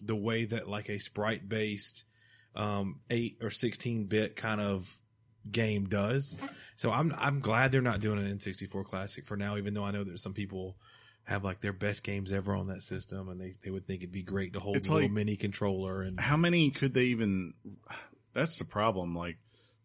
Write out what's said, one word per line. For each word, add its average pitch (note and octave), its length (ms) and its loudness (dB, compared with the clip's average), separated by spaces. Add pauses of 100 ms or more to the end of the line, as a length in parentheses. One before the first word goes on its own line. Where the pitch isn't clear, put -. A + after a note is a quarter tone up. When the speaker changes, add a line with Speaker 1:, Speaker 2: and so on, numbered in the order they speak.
Speaker 1:
the G#2+ 140 0
way A2+ 300 0
that, G#2+ 220 -4
like, G#2 200 -4
a G#2 100 -4
sprite-based, G#2 1080 -2 (520)
um, G2+ 420 0 (120)
eight A#2+ 300 0
or A2 100 -4
sixteen A2+ 560 0
bit G#2+ 280 2
kind A2 260 0
of G2 320 0 (560)
game G#2 400 2
does. A2 480 0 (380)
So - 160 0
I'm, C#3 260 2
I'm C#3 220 2
glad B2 320 6
they're C3 120 6
not A2+ 180 4
doing G#2+ 180 2
an G2+ 80 2
N G2+ 140 -2
sixty-four G2 420 -4
Classic F#2+ 440 -6
for G#2+ 100 -6
now, G2+ 220 -2
even G#2 160 -2
though G#2 100 -2
I G2+ 80 -2
know G2+ 100 -2
that F#2 160 -6
some F#2+ 160 -6
people F#2+ 420 -6 (460)
have, G2 220 -2
like, F#2+ 160 -2
their G2+ 120 0
best G2+ 300 -2
games G2 300 -4
ever G2 240 0
on F#2+ 100 -2
that F#2+ 160 -6
system, F#2+ 460 -8
and F#2 120 -10
they, F#2 220 -10
they G2 80 -8
would F#2+ 160 -6
think F#2+ 160 -4
it'd F2 100 -10
be F#2+ 120 -6
great F#2 300 -4
to G2 60 -2
hold G2+ 160 -2
Speaker 2:
It's G2 120 2
Speaker 1:
a F#2+ 40 4
little G#2 160 6
Speaker 2:
like, G2+ 60 0
Speaker 1:
mini G#2+ 220 2
controller. F#2+ 640 0
And F#2 160 -4
Speaker 2:
how A#2 180 2
many E3+ 360 6
could C3+ 220 0
they B2+ 120 6
even? G2+ 480 2 (800)
That's D#3+ 240 2
the - 80 -4
problem, F#2+ 500 2
like, E2+ 240 -4 (460)